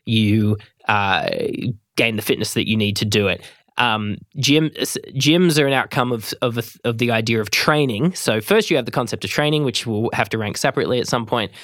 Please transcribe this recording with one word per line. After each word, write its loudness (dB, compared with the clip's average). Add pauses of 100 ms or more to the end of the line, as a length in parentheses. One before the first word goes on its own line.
you, 2 (320)
uh, 2 (640)
gain 0
the -4
fitness -2
that -2
you 0
need 0
to -2
do 2
it. -4 (360)
Um, 0 (200)
gym, 2
s-, -4 (180)
gyms 4
are 4
an 2
outcome 0
of, -6
of, 0
a -2
th-, -10
of -2
the 0
idea 0
of -4
training. 2
So -2
first 2
you 2
have 2
the -2
concept -4
of -4
training, 0
which -2
we'll 0
have 0
to -2
rank -4
separately 0
at -2
some -2
point, -2 (100)